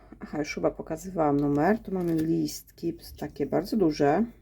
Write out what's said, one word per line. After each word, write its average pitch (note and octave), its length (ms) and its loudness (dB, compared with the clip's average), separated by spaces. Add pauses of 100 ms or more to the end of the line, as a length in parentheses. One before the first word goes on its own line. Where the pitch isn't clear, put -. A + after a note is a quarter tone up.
(200)
aha, - 180 -10
już D3 160 -4
chyba - 160 0
pokazywałam D#3+ 720 0
numer. D3 380 4
Tu F#3+ 160 -8
mamy F3 200 0
listki, D#3+ 840 -2 (220)
takie D3 280 -6
bardzo E3 300 -2
duże. D#3 480 4 (180)